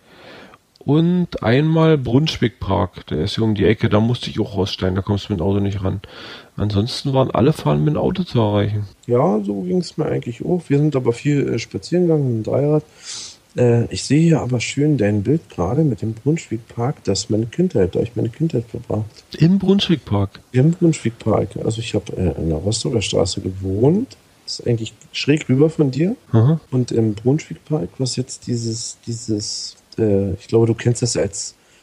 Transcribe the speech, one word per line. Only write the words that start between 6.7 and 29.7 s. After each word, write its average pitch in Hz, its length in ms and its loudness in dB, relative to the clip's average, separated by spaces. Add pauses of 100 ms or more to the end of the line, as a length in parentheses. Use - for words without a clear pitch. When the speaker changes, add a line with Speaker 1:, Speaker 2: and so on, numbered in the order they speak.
Speaker 1:
waren 131 180 2
alle 135 220 4
Fahren 147 320 0
mit 151 100 2
dem - 60 -2
Auto 185 240 0
zu 127 160 0
erreichen. 104 460 0 (200)
Speaker 2:
Ja, 160 380 2
so 202 160 -4
ging's 180 380 -2
mir 151 80 -2
eigentlich 131 380 -6
auch. 175 240 -2
Wir 143 100 2
sind 147 180 2
aber 120 160 0
viel, 143 420 0
äh, 117 40 -2
spazieren 170 480 -2
gegangen 139 320 2
mit 107 80 -6
dem - 40 -4
Dreirad. 147 320 2 (760)
Äh, 117 340 4
ich 95 120 -8
sehe 147 180 4
hier 160 180 4
aber 123 200 -2
schön 147 360 0
dein 104 260 2
Bild 135 280 0
gerade 104 340 0
mit 127 160 0
dem 110 140 -4
Brunswickpark, 127 920 -4
das 98 200 -2
ist - 60 -6
meine 110 160 0
Kindheit, 117 480 0
da - 60 -2
hab 113 60 0
ich - 100 -10
meine 117 140 -2
Kindheit 139 400 -2
verbracht. 110 340 -6 (320)
Speaker 1:
Im 180 220 4
Brunswickpark? 180 840 0 (120)
Speaker 2:
Im 131 180 4
Brunswickpark. 151 800 0 (120)
Also 113 180 -2
ich - 140 -6
hab, 104 220 -4
äh, 87 220 0
in 80 100 -2
der 80 100 0
Rostocker 110 440 -2
Straße 95 400 -2
gewohnt. 98 720 0 (300)
Das - 140 -10
ist - 60 -8
eigentlich 113 280 -2 (180)
schräg - 380 0
rüber 139 180 4
von 151 220 0
dir. 165 260 -2 (160)
Speaker 1:
Aha. 131 260 4 (120)
Speaker 2:
Und 127 200 -2
im 113 240 0
Brunswickpark, 151 840 -2
was 127 180 -4
jetzt - 300 -8
dieses, 117 600 -6
dieses, 110 680 -6 (220)